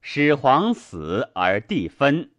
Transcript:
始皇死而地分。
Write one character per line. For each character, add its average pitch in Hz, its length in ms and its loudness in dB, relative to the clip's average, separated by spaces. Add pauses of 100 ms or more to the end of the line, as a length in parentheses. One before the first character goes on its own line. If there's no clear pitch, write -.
始 147 320 0
皇 143 400 2
死 90 640 -6
而 92 260 0
地 95 260 -4
分。 139 520 -2